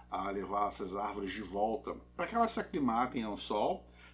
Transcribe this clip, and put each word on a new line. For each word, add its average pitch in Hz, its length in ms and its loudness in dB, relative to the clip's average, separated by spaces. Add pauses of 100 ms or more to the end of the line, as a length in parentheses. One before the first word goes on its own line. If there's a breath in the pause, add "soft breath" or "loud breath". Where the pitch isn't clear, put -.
(120 loud breath)
a 95 180 -2
levar 101 380 0
essas 95 260 -4
árvores 101 380 -2
de 107 100 -6
volta, 98 540 0 (220)
pra 175 100 0
que 220 80 -2
elas 233 160 6
se - 80 -2
aclimatem 123 640 2
ao 104 140 -4
sol, 117 500 0 (260 loud breath)